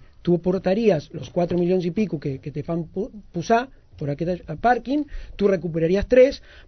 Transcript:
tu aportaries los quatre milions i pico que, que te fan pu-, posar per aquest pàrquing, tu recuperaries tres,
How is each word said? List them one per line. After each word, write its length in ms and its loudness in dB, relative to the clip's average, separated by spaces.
tu 120 2
aportaries 800 0
los 180 -12
quatre 260 -2
milions 280 0
i 60 -2
pico 300 -2
que, 200 -6
que 100 -12
te 140 -8
fan 280 -6
pu-, 180 -8
posar 340 0
per 140 -6
aquest 360 -6
pàrquing, 420 2
tu 120 2
recuperaries 600 0
tres, 320 6